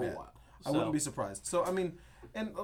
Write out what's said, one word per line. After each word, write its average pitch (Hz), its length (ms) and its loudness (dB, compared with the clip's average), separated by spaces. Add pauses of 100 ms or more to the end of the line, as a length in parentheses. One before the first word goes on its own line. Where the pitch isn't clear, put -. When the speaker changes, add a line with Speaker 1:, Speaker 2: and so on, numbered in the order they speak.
Speaker 1:
I 117 40 2
Speaker 2:
a - 20 2
Speaker 1:
bet. - 80 -4
Speaker 2:
while. - 160 -12 (320)
Speaker 1:
I - 60 -2
wouldn't 110 180 4
Speaker 2:
So 104 40 0
Speaker 1:
be 147 80 4
surprised. 101 460 -2
So, 175 180 4
I 180 80 2
mean, 185 260 0 (360)
and 214 160 -2 (140)